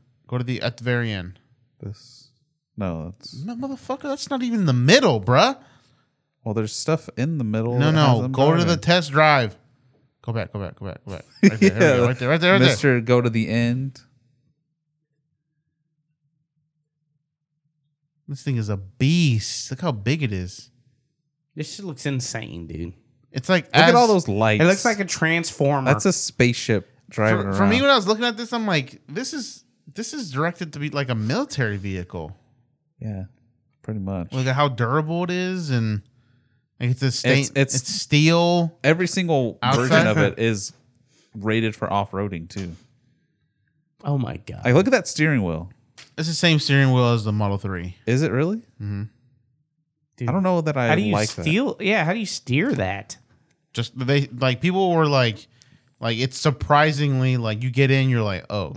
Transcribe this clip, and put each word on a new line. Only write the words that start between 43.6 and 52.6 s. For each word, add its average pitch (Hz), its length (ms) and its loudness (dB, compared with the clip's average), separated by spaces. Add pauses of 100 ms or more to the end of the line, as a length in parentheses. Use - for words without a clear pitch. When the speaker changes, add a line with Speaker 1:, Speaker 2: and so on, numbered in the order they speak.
Speaker 3:
Oh 143 120 -2
my 131 220 -4
God. - 260 -14
Speaker 2:
Like, 123 100 4
look 190 120 6
at 254 60 2
that 214 160 2
steering 147 340 0
wheel. 85 280 -4 (460)
Speaker 1:
It's 160 120 -4
the 165 60 -4
same 160 260 2
steering 139 320 4
wheel 123 200 4
as 110 120 0
the 107 80 -2
Model 101 260 -2
three. 92 380 -8 (100)
Speaker 2:
Is 127 160 2
it 160 80 0
really? 160 280 -2 (220)
Speaker 1:
Mm-hmm. 101 240 -6 (1120)
Speaker 3:
Dude, 120 120 -6
Speaker 2:
I 135 40 0
don't 190 120 0
know 180 160 2
that 151 160 -2
I 120 100 0
Speaker 3:
how 151 80 4
do 185 80 2
you 208 100 -2
Speaker 2:
like 107 180 2
that. - 120 -10
Speaker 3:
steal-, 208 380 0
yeah, 202 240 0
how 165 80 0
do 226 80 -4
you 208 60 -6
steer 165 480 -2